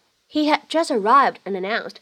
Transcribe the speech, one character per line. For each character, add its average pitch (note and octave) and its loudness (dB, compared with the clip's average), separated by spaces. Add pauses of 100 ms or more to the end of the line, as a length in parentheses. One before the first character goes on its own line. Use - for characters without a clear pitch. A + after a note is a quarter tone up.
(300)
He D4+ 0
had - 0
just D#4+ -2
arrived A3+ 2
unannounced F#3+ -6